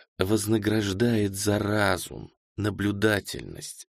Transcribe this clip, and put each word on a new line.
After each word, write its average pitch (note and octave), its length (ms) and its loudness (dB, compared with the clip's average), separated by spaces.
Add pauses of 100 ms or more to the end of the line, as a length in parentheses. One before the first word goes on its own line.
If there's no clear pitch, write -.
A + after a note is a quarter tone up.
(200)
вознаграждает G#2 1160 2
за G#2 220 0
разум, G#2 760 0 (240)
наблюдательность G2+ 1400 -2